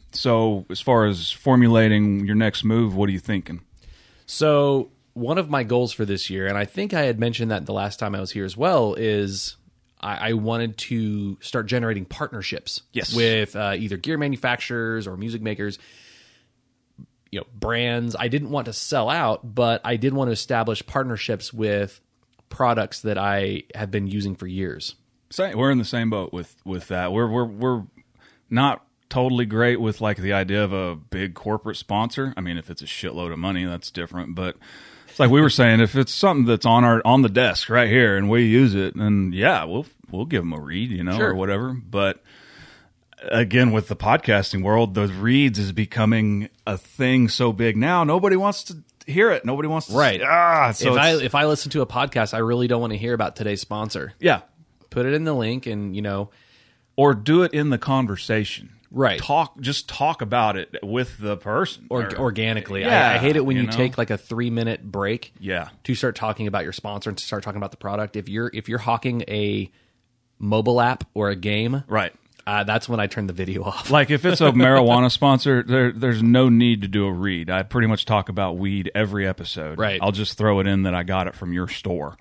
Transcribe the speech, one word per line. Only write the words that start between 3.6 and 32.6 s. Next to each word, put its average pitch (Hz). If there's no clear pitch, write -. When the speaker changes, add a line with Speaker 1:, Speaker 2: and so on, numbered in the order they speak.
Speaker 2:
So 143
one 127
of 165
my 143
goals 123
for 110
this 98
year, 95
and 101
I 104
think 196
I 160
had 117
mentioned 117
that 87
the 101
last 101
time 101
I 98
was 95
here 101
as 95
well, 131
is 104
I, 104
I -
wanted 113
to 104
start 113
generating 113
partnerships -
Speaker 1:
Yes. 117
Speaker 2:
with, 113
uh, 101
either 101
gear 147
manufacturers 120
or 92
music 113
makers, 104
you 101
know, -
brands. 117
I 123
didn't 139
want 135
to 113
sell 120
out, 120
but 117
I 120
did 131
want 135
to 113
establish 113
partnerships 120
with 104
products 117
that 104
I 98
have 107
been 98
using 98
for 90
years. 92
Speaker 1:
Same, 185
we're 135
in 131
the 110
same 117
boat 95
with, 87
with 92
that. 90
We're, 113
we're, 120
we're 117
not 127
totally 127
great 113
with, 107
like, 107
the 98
idea 98
of 95
a 92
big 90
corporate 107
sponsor. 117
I 95
mean, 87
if 82